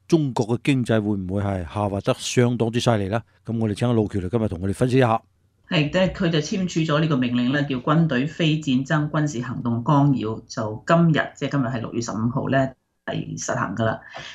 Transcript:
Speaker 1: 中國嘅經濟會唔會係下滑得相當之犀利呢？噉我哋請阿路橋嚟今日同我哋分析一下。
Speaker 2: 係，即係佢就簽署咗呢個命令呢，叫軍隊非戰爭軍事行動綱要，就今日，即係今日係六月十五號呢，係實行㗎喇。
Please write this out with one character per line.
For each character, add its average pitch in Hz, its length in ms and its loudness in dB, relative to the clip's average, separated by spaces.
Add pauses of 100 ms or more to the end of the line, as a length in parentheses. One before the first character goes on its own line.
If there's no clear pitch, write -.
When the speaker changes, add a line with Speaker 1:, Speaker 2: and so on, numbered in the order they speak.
Speaker 1:
中 151 240 4
國 107 160 0
嘅 117 160 0
經 131 180 2
濟 113 200 2
會 104 160 0
唔 92 160 -6
會 101 80 0
係 98 220 -2
下 104 220 -4
滑 98 140 -2
得 127 180 0
相 120 380 0
當 113 160 -2
之 117 80 0
犀 123 120 2
利 101 160 0
呢？ 113 120 -2 (240)
噉 113 140 -6
我 110 100 0
哋 104 60 -2
請 120 120 -2
阿 123 60 2
路 110 160 2
橋 101 120 -2
嚟 110 100 -4
今 117 100 0
日 107 80 0
同 87 140 -6
我 95 60 -2
哋 98 40 0
分 127 160 0
析 123 80 2
一 135 40 6
下。 113 200 2 (480)
Speaker 2:
係， 147 220 0
即 180 80 0
係 185 140 2
佢 170 180 0
就 165 80 2
簽 185 280 -2
署 170 140 -2
咗 156 200 2
呢 165 80 2
個 151 100 2
命 123 180 0
令 123 160 2
呢， 147 120 0
叫 135 120 -4
軍 160 300 2
隊 135 200 0
非 156 320 0
戰 135 280 0
爭 147 240 0
軍 151 200 0
事 117 120 -6
行 120 200 -8
動 117 220 -2
綱 143 320 4
要， 110 300 -4
就 113 400 -8
今 170 100 4 (160)
日， - 240 0
即 143 100 -6
係 131 40 -4
今 143 100 0
日 120 60 0
係 117 140 -4
六 - 120 -8
月 117 80 -4
十 113 120 -6
五 110 180 -2
號 120 180 -2
呢， 135 220 2 (340)
係 - 340 -8
實 - 160 -6
行 113 220 -4
㗎 113 80 0
喇。 - 160 -2 (340)